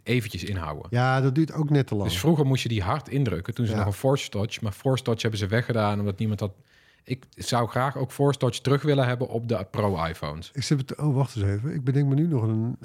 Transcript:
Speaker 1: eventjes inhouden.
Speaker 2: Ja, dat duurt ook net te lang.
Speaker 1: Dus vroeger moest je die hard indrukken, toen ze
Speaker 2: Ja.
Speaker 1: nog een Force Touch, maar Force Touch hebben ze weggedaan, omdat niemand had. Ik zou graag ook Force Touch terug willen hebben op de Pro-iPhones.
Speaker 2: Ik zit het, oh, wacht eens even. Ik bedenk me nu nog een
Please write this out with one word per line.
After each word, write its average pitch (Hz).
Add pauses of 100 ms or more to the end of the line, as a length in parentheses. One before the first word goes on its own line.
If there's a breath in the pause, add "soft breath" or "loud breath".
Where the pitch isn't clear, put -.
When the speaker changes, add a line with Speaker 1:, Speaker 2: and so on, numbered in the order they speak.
Speaker 1:
eventjes 107
inhouden. 80
Speaker 2:
Ja, 127
dat 131
duurt 156
ook 151
net 143
te 113
lang. 101
Speaker 1:
Dus 90
vroeger 151
moest 135
je 117
die 110
hard 131
indrukken, 117
toen 123
ze 107
Speaker 2:
Ja. 107
Speaker 1:
nog 101
een 101
Force -
Touch, 107
maar 107
Force 131
Touch 113
hebben 107
ze 101
weggedaan, 107
omdat 101
niemand 107
had. 98 (500 soft breath)
Ik - (100)
zou 120
graag 131
ook 127
Force 139
Touch 123
terug 139
willen 139
hebben 123
op 117
de 95
Pro-iPhones. 80
Speaker 2:
Ik 131
zit 147
het, -
oh, 147
wacht 135
eens 101
even. 107
Ik 151
bedenk 139
me 135
nu 156
nog 135
een 110